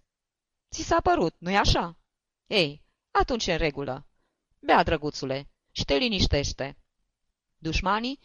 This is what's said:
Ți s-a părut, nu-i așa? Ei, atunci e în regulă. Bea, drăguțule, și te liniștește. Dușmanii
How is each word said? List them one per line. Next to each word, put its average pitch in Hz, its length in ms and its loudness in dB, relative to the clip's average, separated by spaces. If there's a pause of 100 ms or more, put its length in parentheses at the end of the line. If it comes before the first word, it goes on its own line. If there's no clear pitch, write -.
(720)
Ți - 120 -10
s-a 339 180 2
părut, 330 380 2
nu-i 180 180 -2
așa? 214 400 2 (500)
Ei, 156 360 0 (280)
atunci 294 360 0
e 185 60 0
în 160 60 0
regulă. 143 480 -4 (520)
Bea, 285 240 4
drăguțule, 147 680 -4 (220)
și - 140 -6
te 285 100 0
liniștește. 151 840 0 (840)
Dușmanii 202 680 -2